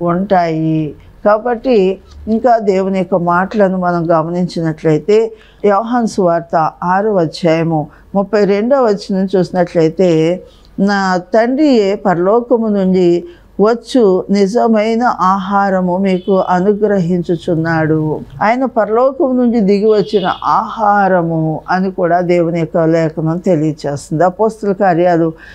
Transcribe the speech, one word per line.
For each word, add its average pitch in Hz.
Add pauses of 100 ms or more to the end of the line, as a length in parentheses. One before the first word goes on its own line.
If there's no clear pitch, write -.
ఉంటాయి. 165 (300)
కాబట్టి 220 (300)
ఇంకా 226
దేవుని 196
యొక్క 185
మాటలను 185
మనం 175
గమనించినట్లయితే, 170 (340)
యోహాను 226
సువార్త 170 (120)
ఆరవ 190
అధ్యాయము 160 (280)
ముప్పై 202
రెండవ 233
వచనం 196
చూసినట్లయితే, 170 (360)
"నా 196
తండ్రియే 233
పరలోకము 220
నుండి 185 (380)
వచ్చు 220
నిజమైన 226
ఆహారము 190
మీకు 190
అనుగ్రహించుచున్నాడు." 170 (220)
ఆయన 247
పరలోకము 247
నుండి 240
దిగి 202
వచ్చిన 208 (100)
ఆహారము 180
అని 185
కూడా 175
దేవుని 170
యొక్క 160
లేఖనం 160
తెలియచేస్తుంది. 156
అపోస్తుల 208
కార్యాలు 175 (220)